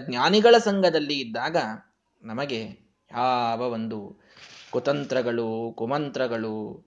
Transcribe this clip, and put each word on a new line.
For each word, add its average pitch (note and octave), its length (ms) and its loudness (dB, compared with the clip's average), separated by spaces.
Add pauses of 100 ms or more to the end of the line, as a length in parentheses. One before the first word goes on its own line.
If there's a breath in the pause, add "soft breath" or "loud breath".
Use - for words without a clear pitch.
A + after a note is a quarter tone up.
ಜ್ಞಾನಿಗಳ G3+ 480 6
ಸಂಘದಲ್ಲಿ E3+ 600 2
ಇದ್ದಾಗ B2 380 -4 (640)
ನಮಗೆ A2+ 480 -6 (420)
ಯಾವ A#2+ 500 0
ಒಂದು A2+ 640 -6 (460 loud breath)
ಕುತಂತ್ರಗಳು, A#2 1080 -2
ಕುಮಂತ್ರಗಳು A#2 1080 -4